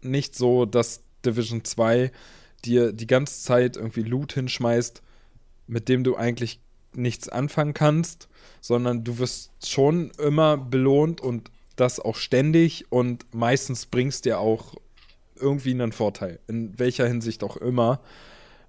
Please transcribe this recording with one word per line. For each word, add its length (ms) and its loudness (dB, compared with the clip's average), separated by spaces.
nicht 320 -4
so, 320 4
dass 360 0
Division 400 -2
zwei 460 2
dir 280 4
die 140 -10
ganze 360 0
Zeit 340 2
irgendwie 260 -6
Loot 300 -4
hinschmeißt, 680 -2
mit 220 -6
dem 160 2
du 120 0
eigentlich 440 -4
nichts 360 -6
anfangen 460 -4
kannst, 540 0
sondern 440 0
du 140 -6
wirst 340 -6
schon 520 2
immer 400 4
belohnt 600 2
und 300 -6
das 240 0
auch 160 -4
ständig 760 2
und 440 -2
meistens 520 0
bringt's 340 -2
dir 200 0
auch 340 0
irgendwie 340 -2
einen 220 -2
Vorteil, 560 -4
in 300 -8
welcher 280 0
Hinsicht 380 -4
auch 120 -8
immer. 440 0